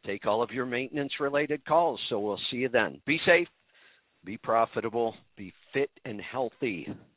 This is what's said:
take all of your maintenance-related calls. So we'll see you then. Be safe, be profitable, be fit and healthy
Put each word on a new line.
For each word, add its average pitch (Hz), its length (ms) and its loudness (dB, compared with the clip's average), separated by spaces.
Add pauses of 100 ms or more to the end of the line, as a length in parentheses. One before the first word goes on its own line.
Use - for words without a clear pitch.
take 101 200 -4
all 107 140 4
of 110 120 0
your 127 140 -4
maintenance-related 139 960 -2
calls. 160 440 2
So 107 120 0
we'll 104 180 -2 (140)
see 123 60 -4
you 127 100 0
then. 104 380 2
Be 156 200 2
safe, 175 220 6 (720)
be 101 140 -8
profitable, 113 800 0 (200)
be 95 160 -14 (200)
fit 139 180 0 (140)
and 104 160 -8
healthy 117 680 -6 (300)